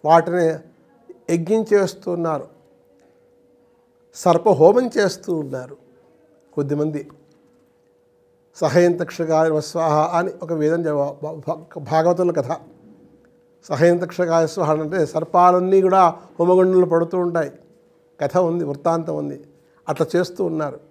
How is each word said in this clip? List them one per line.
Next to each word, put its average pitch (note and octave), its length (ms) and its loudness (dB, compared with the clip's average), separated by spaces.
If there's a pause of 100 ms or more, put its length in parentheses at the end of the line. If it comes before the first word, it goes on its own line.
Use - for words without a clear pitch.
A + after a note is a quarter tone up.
వాటిని E3+ 420 2 (880)
యజ్ఞం F#3+ 300 -2 (100)
చేస్తున్నారు, E3+ 760 -2 (1700)
సర్పహోమం F3+ 840 4
చేస్తూ F#3+ 360 -2
ఉన్నారు C3+ 420 -10 (760)
కొద్దిమంది. D3 580 -4 (1500)
"సహయంతక్షకాయ E3 920 0
నమః D#3 100 0
స్వాహ" D#3+ 580 -2
అని F3 140 -2 (120)
ఒక E3+ 100 -8
వేదం D#3+ 300 -2
జవ-, D3 400 -4
భా-, D3+ 120 -10
భా-, D#3+ 480 -10
భాగవతుల E3+ 480 0
కథ. D3+ 260 -4 (1080)
"సహయంతక్షకాయ E3+ 800 2
స్వాహ" D#3 260 -2
అంటే D#3 340 -2
సర్పాలన్నీ F3+ 760 4
కూడా F#3 360 4 (220)
హోమగుండంలో F#3 460 4
పడుతూ E3 320 -2
ఉంటాయి, E3+ 340 -4 (680)
కథ D3 180 -2
ఉంది, F3 260 0
వృత్తాంతం D#3+ 520 -4
ఉంది, C#3+ 280 -8 (440)
అట్లా D3+ 180 -2 (100)
చేస్తూ F3+ 280 -2
ఉన్నారు. D#3 360 -6 (100)